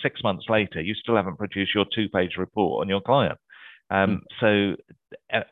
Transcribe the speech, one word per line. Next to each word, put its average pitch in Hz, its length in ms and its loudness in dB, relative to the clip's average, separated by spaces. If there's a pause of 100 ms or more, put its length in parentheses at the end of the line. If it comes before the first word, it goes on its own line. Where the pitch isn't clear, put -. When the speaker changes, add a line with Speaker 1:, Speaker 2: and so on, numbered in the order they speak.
Speaker 1:
six - 220 -4
months 95 260 -2
later, 107 320 0
you 98 140 -4
still 117 220 0
haven't 92 220 -2
produced 98 360 -4
your 101 120 2
two-page 95 500 -2
report 92 460 -2
on 98 60 -4
your 98 120 0
client. 117 380 2 (520)
Um, 98 260 2
Speaker 2:
Hmm. - 80 -8 (160)
Speaker 1:
so, 101 360 4 (560)
uh, 110 200 0